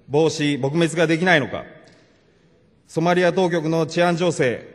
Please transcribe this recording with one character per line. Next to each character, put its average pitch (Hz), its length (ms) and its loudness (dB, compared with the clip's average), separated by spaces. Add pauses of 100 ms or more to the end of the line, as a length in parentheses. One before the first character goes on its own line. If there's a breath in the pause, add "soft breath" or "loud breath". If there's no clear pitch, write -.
防 151 200 2
止、 147 300 -2
撲 135 120 -4
滅 165 260 0
が 165 100 2
で 160 140 0
き 180 60 -2
な 180 100 4
い 147 60 4
の 107 80 -6
か。 - 160 -10 (1200 soft breath)
ソ - 140 -4
マ 175 120 2
リ 180 120 2
ア 170 80 2
当 185 180 0
局 160 160 -2
の 165 180 0
治 165 160 -2
安 175 140 2
情 175 160 0
勢、 127 440 -2